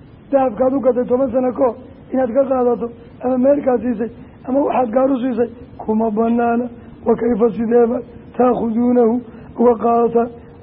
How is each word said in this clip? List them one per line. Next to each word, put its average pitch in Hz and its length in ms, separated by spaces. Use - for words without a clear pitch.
dahabkaad 254 420
u 277 60
gaday 247 260
toban 247 240
sano 254 220
ka 233 120
hor 233 120
inaad 254 240
ka 277 100
qaadato, 247 420
ama 254 160
meelkaad 262 420
siisay, 226 300
ama 262 160
waxaad 247 300
gaar 262 200
u 269 60
siisay, 233 340
kuma 220 320
bannaana. 233 560
Wa 226 80
kayfa 240 360
sideeba 233 480
taakhuduunahu 240 760
uga 240 160
qaadataan 233 440